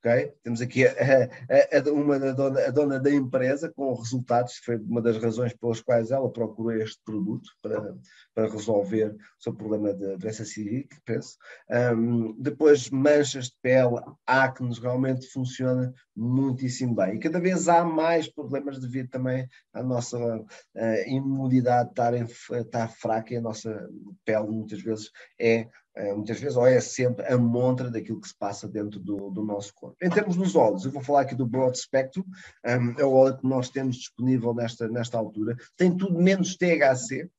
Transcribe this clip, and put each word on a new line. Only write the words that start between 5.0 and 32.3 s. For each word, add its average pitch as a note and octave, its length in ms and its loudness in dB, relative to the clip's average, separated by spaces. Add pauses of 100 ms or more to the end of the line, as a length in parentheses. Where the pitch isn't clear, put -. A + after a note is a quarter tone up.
das A2+ 160 2
razões A2+ 380 -2
pelas A#2 260 -4
quais A#2 300 0
ela C3 200 0
procurou A2+ 420 -4
este A2 340 -4
produto G#2+ 420 -6 (140)
para, G#2+ 340 -6 (380)
para A2 160 0
resolver G#2+ 640 0
o - 300 -20
seu A2 120 -6
problema G#2 400 -4
de F#2+ 240 -6
doença A2 260 -8
celíaca, G#2+ 600 -8
penso. - 320 -8 (320)
Ahm, A#2 680 0
depois C#3+ 520 4
manchas C3+ 560 2
de - 160 -16
pele, B2+ 360 4 (280)
acne, B2+ 520 2
realmente B2+ 540 -2
funciona B2+ 580 -2 (240)
muitíssimo B2 800 -2
bem. G2 200 0
E A2 40 -6
cada D#3+ 220 -2
vez E3+ 260 0
há E3+ 160 6
mais D#3+ 460 2
problemas C3+ 500 -8
devido B2+ 300 -8
também B2+ 400 -4 (240)
à A2+ 100 -10
nossa, B2 360 -4 (580)
eh, A2 340 -2
imunidade B2+ 800 2
estar A#2+ 240 0
em, A#2+ 120 -2
estar A2+ 640 -6
fraca A2+ 440 -4
e A#2+ 60 -4
a - 20 -4
nossa A2 480 -8 (340)
pele G#2+ 260 0
muitas G#2+ 340 -8
vezes A2 280 -6 (300)
é, A2+ 260 2 (300)
eh, G2+ 180 -4
muitas G#2+ 240 -6
vezes, C3+ 180 -4
ou B2 100 6
é B2+ 140 8
sempre B2 460 -2
a B2+ 100 2
montra B2 540 2
daquilo G#2+ 300 -6
que - 80 -18
se - 80 -20
passa G2+ 320 -8
dentro G#2 320 -6
do, G2 300 -8
do G#2+ 140 -6
nosso G2+ 300 -6
corpo. - 260 -20
Em F3 100 0
termos G3 260 0
dos F3+ 180 0
óleos, A#2+ 300 4
eu C3 80 -2
vou C#3 100 -8
falar C#3 200 4
aqui C3 120 -4
do B2 120 -2
Broad B2+ 300 0
Spectrum, C3+ 460 -2
hum, A#2+ 760 -4